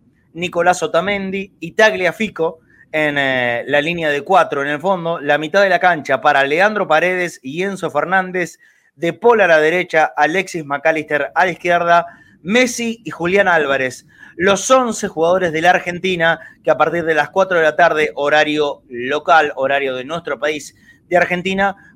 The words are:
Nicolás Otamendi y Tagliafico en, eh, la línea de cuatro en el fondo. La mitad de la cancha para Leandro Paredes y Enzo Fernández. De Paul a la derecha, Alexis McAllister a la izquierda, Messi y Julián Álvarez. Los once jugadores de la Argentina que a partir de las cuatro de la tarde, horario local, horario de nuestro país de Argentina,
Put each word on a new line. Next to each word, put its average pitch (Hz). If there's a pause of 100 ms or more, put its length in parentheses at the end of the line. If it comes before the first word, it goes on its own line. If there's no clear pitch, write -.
(320)
Nicolás 175
Otamendi 190
y 165
Tagliafico 185 (300)
en, 151
eh, 123
la 143
línea 165
de 143
cuatro 160
en 143
el 147
fondo. 170
La 143
mitad 156
de 196
la 175
cancha 156
para 143
Leandro 190
Paredes 175
y 156
Enzo 185
Fernández. 180 (360)
De 165
Paul 226
a 185
la 160
derecha, 160 (120)
Alexis 160
McAllister 147
a 170
la 185
izquierda, 170 (360)
Messi 233
y 156
Julián 185
Álvarez. 139 (300)
Los 196
once 240
jugadores 170
de 160
la 175
Argentina 175 (240)
que 160
a 156
partir 160
de 160
las 147
cuatro 185
de 160
la 151
tarde, 156
horario 147
local, 147
horario 135
de 127
nuestro 151
país 147 (320)
de 175
Argentina, 185 (200)